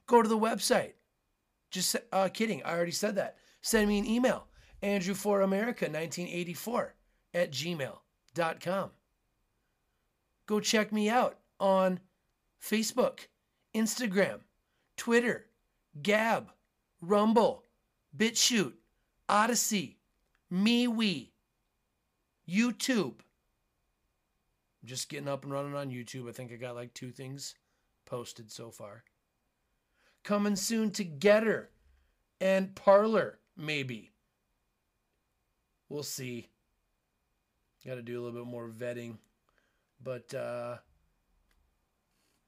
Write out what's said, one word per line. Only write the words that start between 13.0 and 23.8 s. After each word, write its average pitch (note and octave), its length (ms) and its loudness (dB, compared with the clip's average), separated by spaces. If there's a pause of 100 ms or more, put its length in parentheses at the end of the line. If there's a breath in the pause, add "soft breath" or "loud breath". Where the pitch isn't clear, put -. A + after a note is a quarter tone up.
Instagram, G3 640 0 (580)
Twitter, A#3 540 0 (500)
Gab, G3+ 520 2 (480)
Rumble, G#3 640 4 (520)
BitChute, A3 580 2 (540)
Odysee, G#3+ 680 2 (560)
MeWe, A3 800 2 (1160)
YouTube. A3 680 0 (1600)